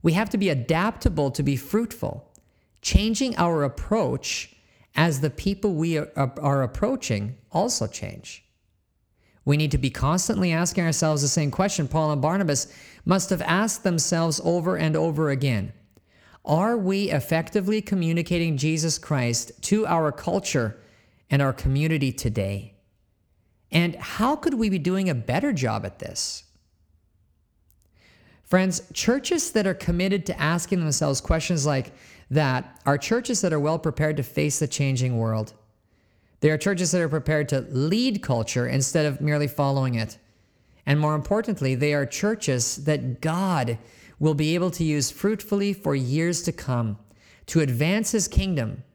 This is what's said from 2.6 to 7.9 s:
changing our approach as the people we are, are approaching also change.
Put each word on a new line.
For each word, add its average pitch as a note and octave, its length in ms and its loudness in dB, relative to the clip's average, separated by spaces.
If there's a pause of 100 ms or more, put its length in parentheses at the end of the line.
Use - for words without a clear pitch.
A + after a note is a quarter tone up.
changing A3+ 540 2
our E3+ 280 2
approach - 920 -2 (400)
as D3+ 240 2
the D3 100 0
people G3 440 -2
we D#3+ 240 0
are, D3+ 180 -4
are C#3 480 0
approaching B2 720 -2 (160)
also G3 360 0
change. - 580 -12 (1000)